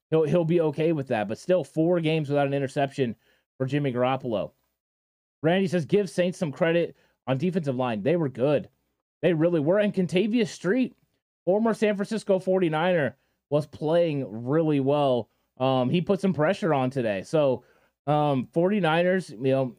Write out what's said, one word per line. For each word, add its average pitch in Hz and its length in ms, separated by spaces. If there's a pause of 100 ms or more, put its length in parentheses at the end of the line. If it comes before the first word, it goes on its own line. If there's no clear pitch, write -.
he'll, 160 140
he'll 165 200
be 165 180
okay 156 280
with 143 180
that. 107 200
But 113 100
still, 180 240
four 170 380
games 156 280
without 143 200
an 139 60
interception 139 600 (420)
for 131 100
Jimmy 139 260
Garoppolo. 123 580 (920)
Randy 185 240
says, 170 180
"Give 202 240
Saints 180 280
some 160 120
credit 170 460 (320)
on 135 100
defensive 156 380
line. 120 260
They 147 140
were 160 120
good. 131 400 (520)
They 175 120
really 165 280
were." 170 180
And 208 160
Contavious 190 560
Street, 240 460 (480)
former 214 300
San 214 220
Francisco 196 420
forty-niner, 170 760 (340)
was 147 160
playing 156 580 (220)
really 151 340
well. 135 480 (300)
Um, 127 320
he 175 100
put 185 200
some 190 120
pressure 165 400
on 131 160
today. 110 340
So, 139 420 (420)
um, 147 460
forty-niners, 180 760
you 110 80
know, 131 400